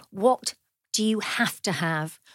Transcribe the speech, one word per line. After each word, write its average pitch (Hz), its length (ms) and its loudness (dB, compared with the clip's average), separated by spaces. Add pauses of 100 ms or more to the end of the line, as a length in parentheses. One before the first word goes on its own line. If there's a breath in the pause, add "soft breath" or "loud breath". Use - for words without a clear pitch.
what 233 460 2 (360)
do 214 120 0
you 220 160 2
have - 420 -2
to 190 120 -2
have? 160 460 -2 (160 soft breath)